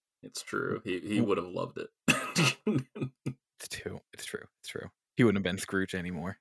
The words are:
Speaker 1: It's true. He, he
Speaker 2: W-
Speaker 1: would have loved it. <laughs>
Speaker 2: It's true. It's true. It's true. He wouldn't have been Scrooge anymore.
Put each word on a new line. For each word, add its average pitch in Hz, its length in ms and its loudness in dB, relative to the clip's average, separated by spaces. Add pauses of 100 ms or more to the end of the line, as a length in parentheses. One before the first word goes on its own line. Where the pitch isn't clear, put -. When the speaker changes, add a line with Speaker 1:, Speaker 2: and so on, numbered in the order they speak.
(240)
Speaker 1:
It's - 180 -10
true. - 420 -2
He, 90 160 -2
he 104 200 0
Speaker 2:
W- 120 60 6
Speaker 1:
would 95 120 4
have 87 100 -2
loved 87 300 -6
it. - 120 -8 (180)
<laughs> - 720 2 (800)
Speaker 2:
It's - 100 -12
true. - 320 -8 (120)
It's - 120 -12
true. - 180 -8 (180)
It's - 80 -12
true. - 200 -8 (260)
He 123 80 8
wouldn't 101 140 8
have 98 140 0
been 92 80 -4
Scrooge 95 340 -2
anymore. 90 480 -6